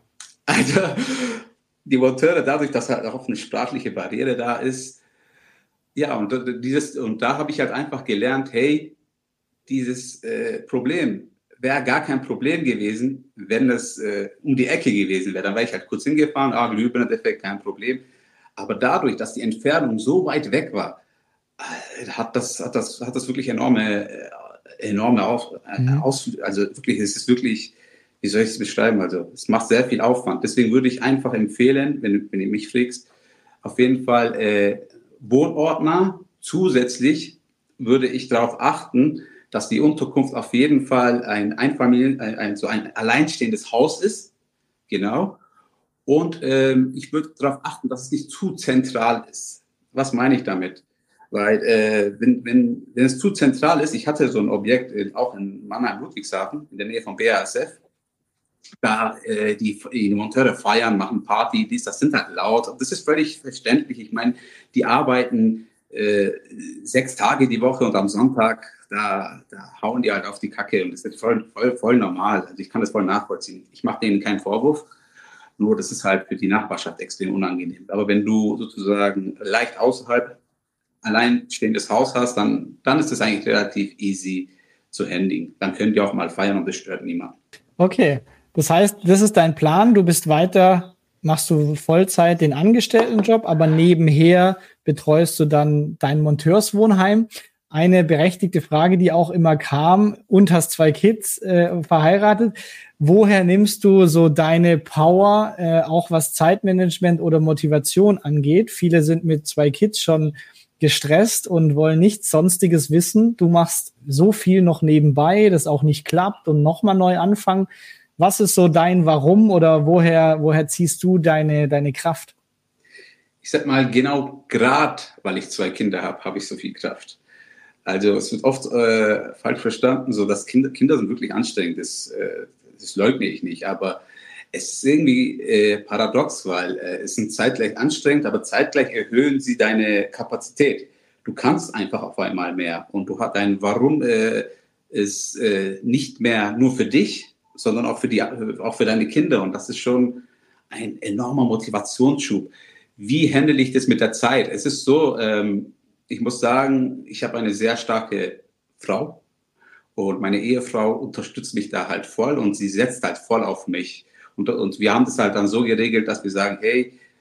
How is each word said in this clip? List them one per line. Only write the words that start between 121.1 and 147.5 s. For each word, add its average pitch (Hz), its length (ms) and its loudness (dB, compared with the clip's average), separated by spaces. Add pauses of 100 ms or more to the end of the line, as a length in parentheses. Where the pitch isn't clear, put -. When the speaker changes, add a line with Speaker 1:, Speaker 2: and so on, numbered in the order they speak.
Speaker 2:
deine, 156 500 2
deine 143 240 0
Kraft? - 420 -6 (1080)
Speaker 1:
Ich - 80 -18
sag 143 160 -2
mal, 131 240 2
genau 135 580 0
grad, 127 760 0
weil 95 140 -4
ich 95 140 -10
zwei 92 200 -4
Kinder 95 320 -4
hab, 87 220 -8
hab 95 120 -8
ich 98 100 -10
so - 100 -12
viel - 160 -10
Kraft. - 460 -12 (640)
Also 98 320 0
es 101 160 -6
wird 110 120 -6
oft, 131 280 -2
äh, 110 640 0
falsch 120 260 -4
verstanden, 127 520 0
so 104 140 0
dass 101 180 -2
Kinder, 135 260 0
Kinder 139 280 2
sind 110 100 -2
wirklich - 240 -6
anstrengend, 95 460 -4
das, - 300 -12
äh, 87 380 -8 (340)
das - 160 -14
leugne 113 300 2
ich - 180 -8
nicht, 85 220 -8
aber 95 340 -6 (500)
es - 220 -12
ist - 120 -8
irgendwie, 131 560 2
äh, 104 380 2
paradox, 110 680 -4
weil, 90 320 -4
äh, 90 240 -8
es - 120 -10
sind 107 180 -4
zeitgleich 117 460 -2
anstrengend, 147 480 0
aber 104 160 -4
zeitgleich - 500 0
erhöhen 131 460 2
sie 131 180 -4
deine 107 520 0
Kapazität. - 800 -4 (340)
Du - 100 -10
kannst - 440 -2
einfach 107 260 -6
auf - 160 -12
einmal 90 380 -4
mehr 85 340 -6
und 98 180 -6
du 101 120 -6
hast 113 160 -6
dein 101 260 -2
Warum, 123 400 2
äh, 113 420 0 (440)
ist, - 480 -6
äh, 98 480 -2
nicht - 360 -4
mehr 110 320 0
nur 123 220 2
für 113 120 0
dich, - 500 -2 (180)